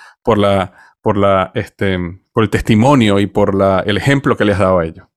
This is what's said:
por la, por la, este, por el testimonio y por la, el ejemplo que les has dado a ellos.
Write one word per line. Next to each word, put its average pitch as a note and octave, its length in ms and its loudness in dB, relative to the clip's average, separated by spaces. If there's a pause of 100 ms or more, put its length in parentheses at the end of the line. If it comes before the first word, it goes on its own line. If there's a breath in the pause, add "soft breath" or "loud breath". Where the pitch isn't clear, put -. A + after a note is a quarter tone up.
(240 loud breath)
por A2 140 0
la, G2 360 0 (280 soft breath)
por G#2 160 -2
la, G2 360 0
este, G2 460 -6 (340)
por A2+ 100 0
el G2+ 60 0
testimonio A2 720 2
y G2+ 80 0
por G2+ 260 -2
la, G2 320 0
el G#2 120 -2
ejemplo C3+ 380 -2
que G#2 100 -2
les G2+ 100 0
has G2+ 60 -2
dado F#2 180 2
a E2 60 -2
ellos. E2 200 -14 (120)